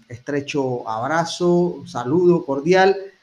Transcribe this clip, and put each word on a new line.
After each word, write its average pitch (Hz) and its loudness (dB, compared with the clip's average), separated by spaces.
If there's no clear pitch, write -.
estrecho 135 -6
abrazo, 160 -2
un 175 0
saludo 165 2
cordial. 185 2